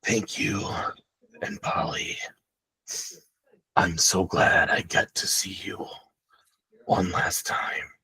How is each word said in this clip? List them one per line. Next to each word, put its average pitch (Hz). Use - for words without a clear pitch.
Thank -
you, 101
and -
Polly, -
I'm 85
so 95
glad -
I -
got -
to -
see -
you -
one 92
last -
time. -